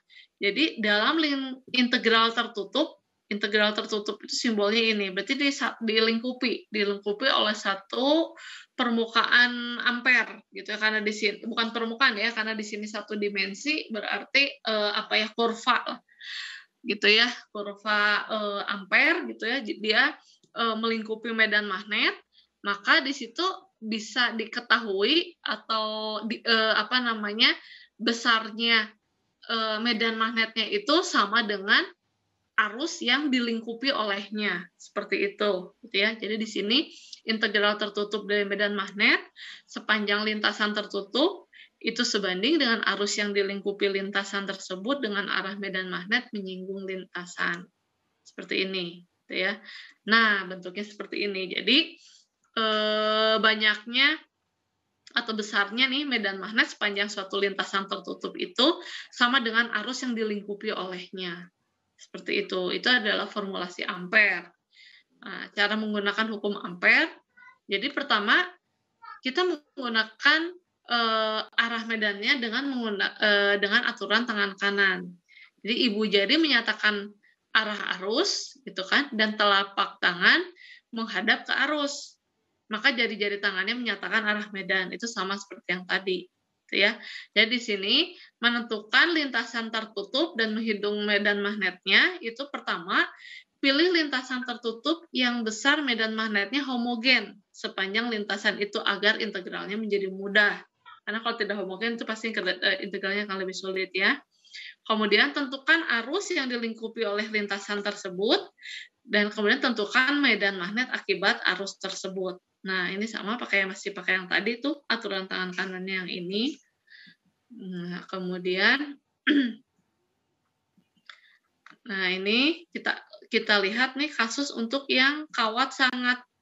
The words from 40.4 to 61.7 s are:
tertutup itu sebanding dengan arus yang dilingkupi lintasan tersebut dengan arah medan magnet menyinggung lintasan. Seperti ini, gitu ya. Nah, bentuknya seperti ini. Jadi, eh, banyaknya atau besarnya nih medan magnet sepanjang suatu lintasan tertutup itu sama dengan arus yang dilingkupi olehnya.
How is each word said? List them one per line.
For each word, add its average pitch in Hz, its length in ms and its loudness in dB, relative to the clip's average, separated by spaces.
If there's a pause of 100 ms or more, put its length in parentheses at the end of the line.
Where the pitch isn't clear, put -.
tertutup 214 720 -2 (340)
itu 233 220 -2
sebanding 208 580 0
dengan 226 220 2 (100)
arus 202 240 -2
yang 208 160 0
dilingkupi 196 560 0
lintasan 196 560 -4
tersebut 196 560 -4
dengan 202 300 -2
arah 190 260 -2
medan 190 320 -4
magnet 196 400 -4
menyinggung 190 560 -8
lintasan. 180 800 -8 (560)
Seperti 180 460 -6
ini, 175 340 -6 (240)
gitu 185 220 -4
ya. 208 100 -6 (480)
Nah, 208 400 4
bentuknya 185 400 -10
seperti 208 400 -6
ini. 190 240 -4
Jadi, - 280 4 (840)
eh, 214 800 2
banyaknya 220 680 4 (1040)
atau 226 240 -4
besarnya 214 520 0
nih 277 160 -2
medan 214 320 -2
magnet 214 360 -2
sepanjang 208 360 0
suatu 196 320 -4
lintasan 196 480 -2
tertutup 185 480 -8
itu 247 440 2 (280)
sama 254 320 2
dengan 226 320 0 (100)
arus 254 220 -6
yang 247 80 -4
dilingkupi 208 600 -4
olehnya. 180 760 -8 (500)